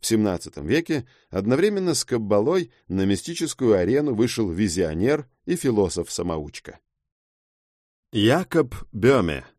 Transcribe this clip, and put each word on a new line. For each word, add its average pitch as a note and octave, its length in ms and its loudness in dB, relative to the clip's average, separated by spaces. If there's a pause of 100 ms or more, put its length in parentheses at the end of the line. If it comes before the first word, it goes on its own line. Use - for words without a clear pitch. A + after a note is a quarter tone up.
В - 60 -8
семнадцатом F#2 600 0
веке D3 400 -2 (240)
одновременно E3 640 0
с - 100 -4
каббалой A#2 680 0 (160)
на F#2+ 180 0
мистическую B2 680 0
арену B2 400 2
вышел A2 360 0
визионер F#2 800 0 (180)
и E3+ 100 -2
философ-самоучка. F2 1200 -4 (1300)
Якоб C3 600 0 (180)
Бёме, F#2+ 540 2 (120)